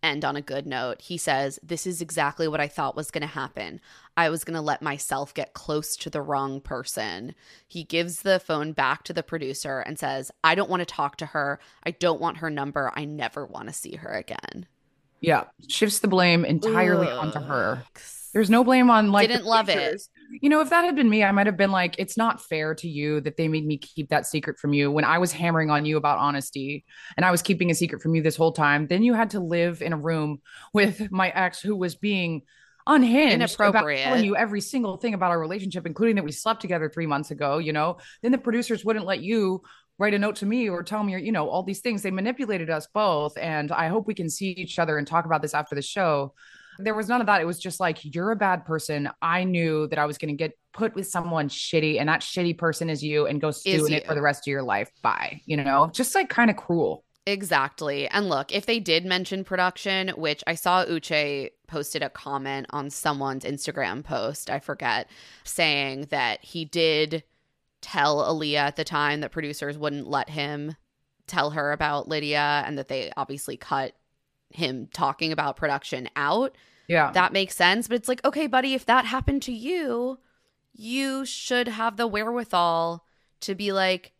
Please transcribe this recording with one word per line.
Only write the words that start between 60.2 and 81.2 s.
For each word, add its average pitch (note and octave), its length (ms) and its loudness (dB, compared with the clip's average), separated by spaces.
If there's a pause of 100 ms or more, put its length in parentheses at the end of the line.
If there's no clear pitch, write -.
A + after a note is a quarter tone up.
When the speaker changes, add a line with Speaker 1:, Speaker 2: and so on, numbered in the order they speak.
Speaker 1:
I E3 80 -2
saw F3+ 300 2
Uche D3 640 -2 (180)
posted D3+ 340 -6
a C3+ 80 -4
comment C3+ 600 -6
on C#3+ 200 -6
someone's C#3 540 -4
Instagram C#3 580 -4
post, B2+ 480 -6
I C#3 100 -4
forget, B2 500 -4 (340)
saying C#3+ 680 0
that B2 340 0
he E3 180 -8
did D#3 600 0 (580)
tell D3 420 2
Aaliyah D3+ 320 0
at D3 220 0
the D#3+ 80 -4
time D3 340 0
that D3+ 120 -6
producers D3 460 -6
wouldn't D3 320 -4
let C#3 200 -2
him D3 460 -6 (520)
tell D3 240 0
her D3 220 -2
about D3 340 -2
Lydia D3 580 0
and D3 120 -6
that C3+ 100 -8
they B2 300 -6
obviously C#3 400 -8
cut - 360 -4 (560)
him C3 440 -6
talking D#3 380 -2
about D3 260 -4
production C3+ 580 -4
out. F#3+ 400 0 (320)
Speaker 2:
Yeah. D#3 240 4
Speaker 1:
That F3+ 220 4
makes F#3+ 220 0
sense. F#3+ 320 4
But - 100 0
it's A3 120 -4
like, B3+ 160 -2
okay, C#4+ 220 0
buddy, B3+ 260 2
if C4 140 -2
that B3 180 6
happened C4 380 -2
to C4 100 -8
you, B3+ 640 -4 (560)
you C4+ 500 -4